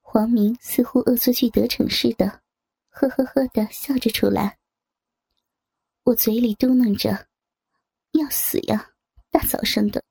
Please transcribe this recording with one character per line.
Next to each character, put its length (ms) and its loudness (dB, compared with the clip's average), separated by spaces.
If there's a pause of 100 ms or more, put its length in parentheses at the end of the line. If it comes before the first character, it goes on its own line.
黄 300 0
明 300 2
似 240 -2
乎 160 0
恶 160 2
作 180 2
剧 160 0
得 160 0
逞 240 -2
似 240 0
的， 300 -2 (460)
呵 180 -2
呵 160 -2
呵 240 -2
地 240 -2
笑 260 -4
着 120 0
出 160 0
来。 340 -2 (1400)
我 100 4
嘴 240 0
里 160 0
嘟 140 0
囔 280 4
着 320 -4 (880)
：“要 160 0
死 380 -4
呀， 260 -4 (360)
大 100 -10
早 240 -6
上 260 -2
的 200 -8